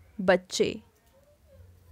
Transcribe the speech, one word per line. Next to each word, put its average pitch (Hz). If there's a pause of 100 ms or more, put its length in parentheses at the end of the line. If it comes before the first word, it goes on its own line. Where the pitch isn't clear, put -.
(200)
बच्चे। 185 (1120)